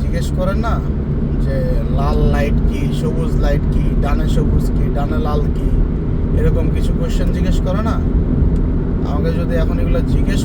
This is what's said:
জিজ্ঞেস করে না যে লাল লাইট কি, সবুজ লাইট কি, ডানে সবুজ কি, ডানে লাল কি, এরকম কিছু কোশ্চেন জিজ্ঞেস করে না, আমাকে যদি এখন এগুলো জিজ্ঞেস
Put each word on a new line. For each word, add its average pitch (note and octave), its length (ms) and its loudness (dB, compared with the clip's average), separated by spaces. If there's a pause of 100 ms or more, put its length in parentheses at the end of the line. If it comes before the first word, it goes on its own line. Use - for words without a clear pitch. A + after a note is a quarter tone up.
জিজ্ঞেস - 260 -2 (100)
করে F#3 160 0 (120)
না - 80 0 (720)
যে - 120 -2 (420)
লাল - 200 0 (160)
লাইট - 220 2 (120)
কি, - 120 0 (200)
সবুজ B3 320 -2 (120)
লাইট F#3 280 2
কি, - 120 2 (180)
ডানে - 240 0 (100)
সবুজ - 300 2 (100)
কি, - 80 2 (120)
ডানে D3 300 0
লাল F3 160 0 (140)
কি, - 120 -2 (680)
এরকম D#3+ 260 2 (100)
কিছু - 240 0
কোশ্চেন - 380 0
জিজ্ঞেস F3 300 2
করে F#3 220 0
না, - 80 0 (1120)
আমাকে E2 300 0
যদি - 240 -2
এখন - 200 0
এগুলো - 180 0 (120)
জিজ্ঞেস - 320 0